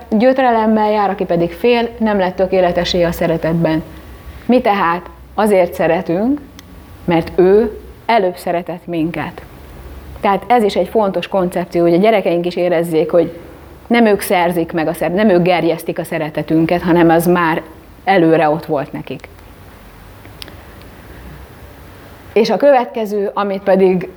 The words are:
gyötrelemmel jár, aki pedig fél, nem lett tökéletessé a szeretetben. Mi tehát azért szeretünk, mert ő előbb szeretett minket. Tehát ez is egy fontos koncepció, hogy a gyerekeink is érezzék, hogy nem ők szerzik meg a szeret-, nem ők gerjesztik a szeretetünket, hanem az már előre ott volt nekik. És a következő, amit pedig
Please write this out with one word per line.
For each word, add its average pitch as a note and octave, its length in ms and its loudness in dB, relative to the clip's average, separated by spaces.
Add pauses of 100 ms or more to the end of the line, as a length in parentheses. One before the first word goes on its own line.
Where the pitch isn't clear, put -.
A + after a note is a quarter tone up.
gyötrelemmel A3 800 2
jár, G#3 200 0
aki F#3+ 140 -4
pedig E3+ 280 0
fél, A#3 360 0 (100)
nem G#3+ 200 0
lett F#3 180 -2
tökéletessé F3+ 640 0
a E3+ 100 0
szeretetben. E3 720 0 (640)
Mi B3 140 4
tehát F#3 500 0 (240)
azért F#3+ 400 2
szeretünk, F#3 640 0 (640)
mert E3 300 0
ő G3+ 460 2 (260)
előbb F#3 300 0
szeretett F3 500 -6
minket. E3 560 -6 (800)
Tehát G3 260 0
ez A#3+ 160 4
is G3+ 140 0
egy F#3 120 0
fontos F#3+ 400 -2
koncepció, F3+ 540 -2
hogy E3+ 120 4
a E3+ 40 4
gyerekeink F#3 480 2
is F3 100 -6
érezzék, E3+ 540 0
hogy E3+ 280 0 (480)
nem A#3 200 4
ők G3+ 140 2
szerzik E3+ 520 -2
meg D#3+ 160 -2
a E3+ 40 -4
szeret-, E3+ 240 -4
nem G#3+ 120 2
ők F3 140 4
gerjesztik E3+ 560 -2
a E3 60 -6
szeretetünket, D#3+ 800 -2
hanem E3+ 260 2
az E3 180 2
már E3 360 0 (420)
előre E3 440 4
ott D#3 160 -2
volt C#3+ 280 -4
nekik. - 360 -12 (3000)
És A#3 180 2
a G3+ 60 0
következő, A#3 800 0
amit G3 280 -4
pedig F#3 540 2